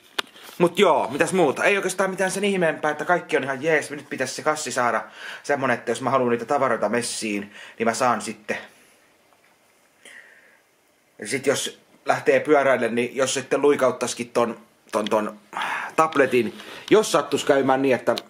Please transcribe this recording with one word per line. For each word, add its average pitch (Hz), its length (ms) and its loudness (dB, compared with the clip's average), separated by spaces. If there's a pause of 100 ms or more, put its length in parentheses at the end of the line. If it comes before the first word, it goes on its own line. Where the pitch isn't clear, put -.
(580)
Mut 170 200 2
joo, 143 320 4
mitäs 151 220 0
muuta? 160 320 2
Ei 196 120 4
oikeastaan 190 340 -2
mitään 185 200 -2
sen 190 140 -4
ihmeempää, 160 460 0
että 147 140 -6
kaikki 170 320 0
on 131 80 0
ihan 135 180 -6
jees. 151 280 0
Nyt - 180 -12
pitäisi 127 260 -6
se 131 80 -10
kassi 151 300 -4
saada 117 320 0 (380)
semmonen, 127 360 0
että - 120 -6
jos 117 100 -2
mä 127 100 -2
haluan 127 200 2
niitä 117 140 0
tavaroita 120 440 0
messiin, 107 640 -4 (260)
niin 113 80 0
mä 113 80 0
saan 117 280 0
sitten. 107 340 -8 (2750)
Sit 127 220 -4
jos - 340 -2 (240)
lähtee 131 360 2
pyöräille, 135 480 2
niin 120 280 -4
jos 131 180 0
sitten 139 280 -2
luikauttaisikin 123 680 0
ton, 113 280 0 (340)
ton, 107 120 0
ton 104 360 -2 (560)
tabletin. 127 640 2 (320)
Jos 208 220 4
sattuisi 143 340 0
käymään 135 360 4
niin, 135 120 4
että 117 220 0 (140)